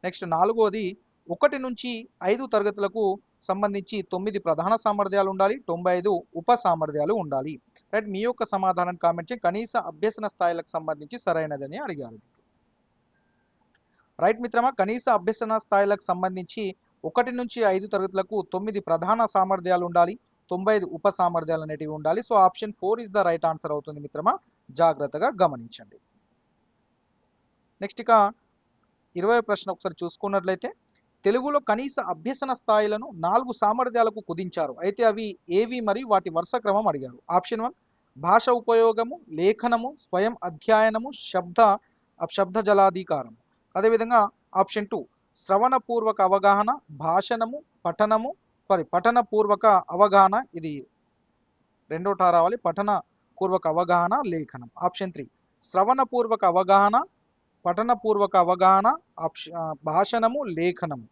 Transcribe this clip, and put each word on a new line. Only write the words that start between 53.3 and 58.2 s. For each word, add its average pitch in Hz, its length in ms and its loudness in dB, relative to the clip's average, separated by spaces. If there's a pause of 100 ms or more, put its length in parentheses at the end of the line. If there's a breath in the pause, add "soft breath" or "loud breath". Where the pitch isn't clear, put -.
పూర్వక 185 320 0
అవగాహన, 175 520 2
లేఖనం. 147 440 -8 (180)
ఆప్షన్ 180 260 -6
త్రీ 139 120 -12 (440)
శ్రవణపూర్వక 226 760 0
అవగాహన, 196 520 4 (680)
పఠనపూర్వక 208 800 0